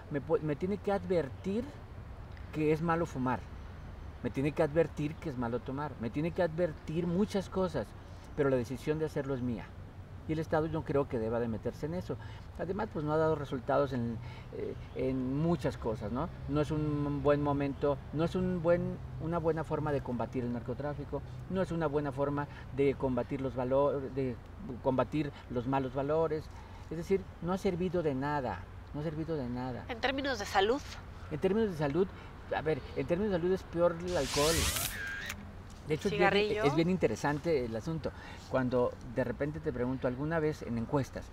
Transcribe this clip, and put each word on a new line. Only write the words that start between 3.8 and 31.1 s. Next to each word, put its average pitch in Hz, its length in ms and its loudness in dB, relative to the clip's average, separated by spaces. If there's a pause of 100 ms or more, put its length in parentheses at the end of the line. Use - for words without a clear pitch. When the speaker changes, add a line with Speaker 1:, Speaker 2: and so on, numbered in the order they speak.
Speaker 1:
me 123 80 0
tiene 135 220 0
que 170 100 2
advertir 151 540 2
que - 120 -6
es 135 80 -4
malo 120 220 0
tomar, 135 420 -4
me 113 80 -2
tiene 147 220 0
que 180 140 2
advertir 165 640 0
muchas 190 400 2
cosas, 165 400 -2 (480)
pero 143 120 4
la 135 80 6
decisión 135 440 0
de 156 60 0
hacerlo 139 280 -2
es 120 80 -2
mía. 117 240 -2 (640)
Y 156 60 2
el 156 40 -2
Estado 160 280 2
yo 156 180 -2
creo 139 240 4
que 127 100 -2
deba 113 220 2
de 120 80 2
meterse 113 380 -2
en 160 80 -2
eso. 175 220 -4 (400)
Además, 190 360 -2
pues 156 120 -2
no 151 80 2
ha 156 40 4
dado 160 180 6
resultados 139 580 2
en, 117 240 0 (360)
eh, - 220 -4 (200)
en 131 460 0
muchas 160 360 2
cosas, 110 360 -2
¿no? 143 160 0 (200)
No 147 120 2
es 147 100 2
un 147 540 0
buen 147 180 6
momento, 143 560 2 (140)
no 143 100 2
es 165 140 2
un 185 260 0
buen, 170 340 4 (260)
una 165 160 0
buena 160 260 2
forma 151 260 0
de 139 120 2
combatir 120 420 -2
el 120 80 -2
narcotráfico, 139 680 -4 (280)
no 190 140 2
es 170 100 0
una 165 160 2
buena 143 240 0
forma 143 340 0 (300)
de 139 180 6
combatir 131 460 0
los 131 160 -2
valo-, 135 420 4
de 131 380 -2 (480)
combatir 135 480 2 (160)
los 120 180 -2
malos 135 280 0
valores. 151 500 2 (460)
Es 160 60 -6
decir, 190 260 2 (200)
no 170 100 0
ha 190 60 2
servido 180 460 2
de 147 100 4
nada, 131 460 0 (340)
no 143 60 -2
ha - 20 -2
servido 156 320 -2
de 131 140 -2
nada. 123 400 -4
Speaker 2:
¿En 233 120 -6
términos 262 380 0
de 202 60 -4
salud? 208 380 4 (500)